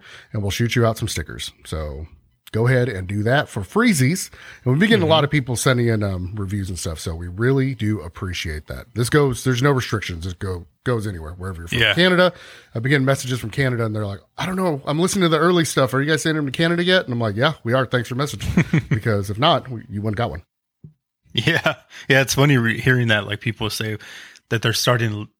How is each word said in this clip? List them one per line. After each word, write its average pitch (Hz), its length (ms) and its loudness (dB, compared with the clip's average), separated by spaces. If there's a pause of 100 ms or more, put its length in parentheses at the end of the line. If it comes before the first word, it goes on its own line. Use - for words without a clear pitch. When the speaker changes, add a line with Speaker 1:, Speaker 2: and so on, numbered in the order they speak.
(320)
Speaker 1:
and 113 100 -2
we'll 101 80 -2
shoot 120 260 0
you 120 80 4
out 113 140 2
some 117 100 -4
stickers. - 420 -8 (140)
So 76 420 -8 (460)
go 113 140 2
ahead 123 240 4
and 95 180 -6
do 101 140 -2
that 131 260 2
for 104 140 -6
freezies. 185 680 2 (340)
And 123 100 2
we've 139 80 2
been 214 100 4
getting 214 140 6
Speaker 2:
Mm-hmm. 156 60 2
Speaker 1:
a 160 40 6
lot 156 100 4
of 143 60 -2
people 127 260 0
sending 120 320 2
in, 110 140 2
um, 95 340 -4
reviews 98 320 -6
and 92 100 -8
stuff, 80 220 -8
so 85 140 -6
we 87 140 -10
really 131 460 0
do 107 260 -2
appreciate 82 680 -8
that. 65 280 -12
This 117 140 -2
goes, 139 360 2
there's 127 180 2
no 143 80 4
restrictions. 95 560 -4
It 90 120 -8
go, 90 280 -8 (180)
goes 117 220 -2
anywhere, 85 260 -8
wherever 90 300 -10
you're 85 60 -12
from. 120 100 -2
Speaker 2:
Yeah. 110 160 6
Speaker 1:
Canada, 175 380 4 (420)
I've 117 80 -4
been 131 80 0
getting 139 160 2
messages 131 340 -2
from 113 100 -8
Canada, 123 360 -2
and 107 100 -4
they're 107 100 -4
like, 98 140 -8 (180)
"I - 80 -6
don't 185 100 -4
know, 175 300 -2
I'm 147 120 -2
listening 185 240 0
to 170 80 4
the 160 80 4
early 170 260 4
stuff. 131 300 0
Are 135 80 2
you 139 80 -2
guys 151 120 0
sending 156 220 0
them 131 80 -4
to - 40 -8
Canada 170 280 0
yet?" 185 200 2
And 131 80 -6
I'm 117 80 -2
like, 107 160 -2
"Yeah, 139 180 0 (100)
we 117 100 0
are. 131 120 2
Thanks 123 220 -2
for 127 80 -6
messaging." 143 720 -2
Speaker 2:
<laughs> - 20 -4
Speaker 1:
Because 104 400 0
if 101 80 -6
not, 135 320 2
we, 113 180 -10
you 101 140 -8
wouldn't 107 160 -2
got 117 120 -2
one. 87 120 -12 (920)
Speaker 2:
Yeah. 160 420 0 (320)
Yeah, 135 120 6
it's 131 140 0
funny 139 240 6
re-, 113 220 0
hearing 123 280 4
that, 107 180 2
like, 101 140 -6
people 110 300 -4
say 107 260 -6 (540)
that 117 120 0
they're 113 100 0
starting 117 400 0
l-, 104 140 -8 (140)